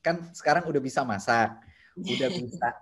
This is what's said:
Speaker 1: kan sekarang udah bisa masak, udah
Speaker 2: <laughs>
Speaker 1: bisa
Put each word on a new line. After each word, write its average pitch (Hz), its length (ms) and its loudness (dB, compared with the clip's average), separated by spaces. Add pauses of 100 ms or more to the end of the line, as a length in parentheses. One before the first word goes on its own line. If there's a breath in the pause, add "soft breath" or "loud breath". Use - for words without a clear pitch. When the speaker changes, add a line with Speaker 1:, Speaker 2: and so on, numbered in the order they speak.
Speaker 1:
kan 170 320 -2
sekarang 165 320 2
udah 147 160 0
bisa 131 240 -2
masak, 113 480 2 (480 soft breath)
udah 131 320 0
Speaker 2:
<laughs> - 0 -
Speaker 1:
bisa 120 320 -4 (160)